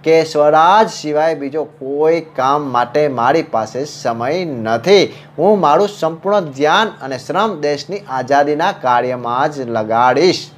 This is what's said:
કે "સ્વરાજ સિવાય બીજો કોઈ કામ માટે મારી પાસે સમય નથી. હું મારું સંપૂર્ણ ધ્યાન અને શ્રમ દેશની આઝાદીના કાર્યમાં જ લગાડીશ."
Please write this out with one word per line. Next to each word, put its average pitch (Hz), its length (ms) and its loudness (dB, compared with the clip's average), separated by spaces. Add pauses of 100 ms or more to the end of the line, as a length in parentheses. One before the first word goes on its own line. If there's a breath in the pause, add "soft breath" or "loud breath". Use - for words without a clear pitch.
કે 160 200 4
"સ્વરાજ 160 640 4
સિવાય 156 460 -2
બીજો 143 280 -6
કોઈ 151 580 -2
કામ 143 400 -2
માટે 131 460 -2
મારી 135 360 0
પાસે 120 420 -6
સમય 131 600 -6
નથી. 127 680 2 (240 loud breath)
હું 196 220 2
મારું 170 300 2
સંપૂર્ણ 180 500 -2
ધ્યાન 156 480 0 (140)
અને 131 160 -8
શ્રમ 170 440 -4
દેશની 147 380 -4
આઝાદીના 143 720 0
કાર્યમાં 127 800 -2
જ 143 100 -10
લગાડીશ." 120 960 0